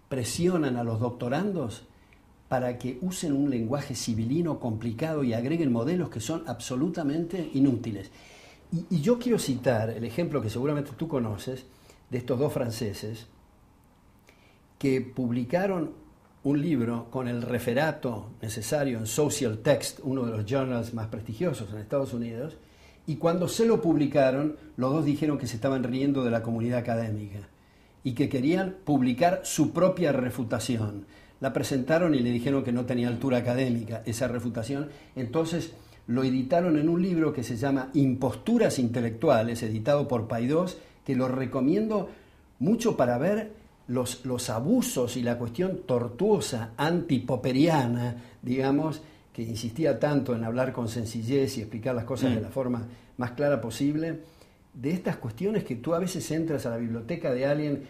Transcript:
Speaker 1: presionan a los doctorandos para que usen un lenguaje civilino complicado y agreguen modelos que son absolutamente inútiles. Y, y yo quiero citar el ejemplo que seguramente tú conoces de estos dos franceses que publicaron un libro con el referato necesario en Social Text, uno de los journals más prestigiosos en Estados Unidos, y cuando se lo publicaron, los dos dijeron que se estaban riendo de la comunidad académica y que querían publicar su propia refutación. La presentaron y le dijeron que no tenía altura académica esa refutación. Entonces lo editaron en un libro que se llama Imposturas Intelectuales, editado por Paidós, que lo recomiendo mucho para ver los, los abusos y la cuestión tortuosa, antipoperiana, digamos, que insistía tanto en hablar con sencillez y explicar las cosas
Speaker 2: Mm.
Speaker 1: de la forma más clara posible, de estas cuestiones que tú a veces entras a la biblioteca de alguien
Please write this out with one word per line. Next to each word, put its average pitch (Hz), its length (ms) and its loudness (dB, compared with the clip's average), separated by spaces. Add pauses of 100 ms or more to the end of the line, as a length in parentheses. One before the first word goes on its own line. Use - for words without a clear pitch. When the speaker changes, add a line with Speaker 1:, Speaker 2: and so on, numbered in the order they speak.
Speaker 1:
presionan 143 680 0
a 120 60 -2
los 113 160 -2
doctorandos 131 840 -2 (640)
para 123 280 0
que 127 240 -6
usen 180 320 -2
un 143 160 2
lenguaje 123 440 -2
civilino 123 640 0
complicado 120 640 -2
y 120 100 0
agreguen 139 380 0
modelos 135 380 0
que 113 120 -8
son - 260 -4
absolutamente 156 1080 -2
inútiles. 117 540 2 (640)
Y, 170 180 -2
y 165 120 2
yo 240 180 4
quiero 240 180 2
citar 117 520 2
el 113 160 -4
ejemplo 143 360 -2
que 110 80 -2
seguramente 143 460 -2
tú 160 140 -4
conoces 123 560 -4 (440)
de 123 80 -4
estos 123 220 -2
dos 143 140 2
franceses 113 760 -4 (1500)
que 131 240 2
publicaron 131 920 -2 (520)
un 143 180 2
libro 120 480 0
con 127 180 -4
el 120 140 -2
referato 120 880 -2 (120)
necesario 123 580 -2
en 110 80 -4
Social 131 520 0
Text, - 440 0
uno 131 220 -2
de 113 60 -2
los 107 180 -2
journals 127 440 -2
más 110 140 -6
prestigiosos 113 640 -4
en 107 60 -8
Estados 135 340 -2
Unidos, 117 440 -6 (480)
y 151 100 -4
cuando 170 320 2
se - 180 2
lo 226 160 4
publicaron, 147 720 4 (220)
los 127 160 2
dos 156 120 2
dijeron 147 320 2
que 123 100 -4
se 117 80 -6
estaban 135 280 0
riendo 131 400 0
de 120 80 2
la 113 120 2
comunidad 117 360 0
académica 107 600 -4 (640)
y 131 100 -2
que 135 160 2
querían 175 460 2 (100)
publicar 143 580 4
su - 280 2
propia 175 400 4
refutación. 113 920 -2 (340)
La 131 140 -2
presentaron 143 640 2
y 131 40 4
le 120 120 2
dijeron 131 320 2
que 120 80 -2
no 123 140 0
tenía 120 220 0
altura 120 300 2
académica 117 680 0
esa 123 220 -2
refutación. 120 600 -4 (260)
Entonces 156 580 -2 (340)
lo 123 160 0
editaron 151 560 4
en 156 100 4
un 175 120 2
libro 165 300 2
que 123 120 -2
se 117 140 -4
llama 135 360 0
Imposturas 135 840 4
Intelectuales, 117 800 2
editado 117 460 2
por 117 200 0
Paidós, 135 500 0 (280)
que 135 100 0
lo 127 120 2
recomiendo 139 800 0 (500)
mucho 214 380 2
para 123 200 4
ver 208 340 0 (360)
los, - 380 -2
los 123 240 -2
abusos 127 640 2
y 127 60 -2
la 120 160 0
cuestión 180 480 -2
tortuosa, 120 920 2
antipoperiana, 131 1400 2 (240)
digamos, 139 600 0 (320)
que 120 100 -6
insistía 120 560 0
tanto 139 340 2
en 113 100 -2
hablar 123 300 0
con 117 140 -2
sencillez 117 680 0
y 113 40 -4
explicar 113 320 -4
las 117 120 -4
cosas 127 260 0
Speaker 2:
Mm. 113 40 2
Speaker 1:
de 107 60 0
la 98 80 -6
forma 123 380 -2 (300)
más 123 140 -4
clara 143 300 0
posible, 147 600 -2 (520)
de 135 180 -4
estas 180 260 -2
cuestiones 185 460 -2
que 123 120 -4
tú 151 180 -2
a 165 60 2
veces 175 320 -4
entras 156 340 0
a 120 60 -2
la 117 60 -4
biblioteca 117 540 -4
de 127 140 0
alguien 147 440 0